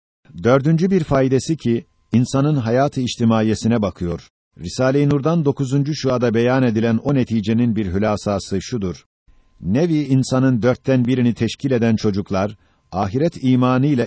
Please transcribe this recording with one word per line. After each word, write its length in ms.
Dördüncü 480
bir 140
faydası 520
ki, 280
insanın 440
hayat-ı 440
içtimaiyesine 840
bakıyor. 460
Risale-i 520
Nur'dan 340
dokuzuncu 500
şuada 400
beyan 280
edilen 420
o 100
neticenin 600
bir 100
hülasası 720
şudur. 440
Nevi 380
insanın 640
dörtten 420
birini 300
teşkil 360
eden 260
çocuklar, 600
ahiret 520
imanıyla 640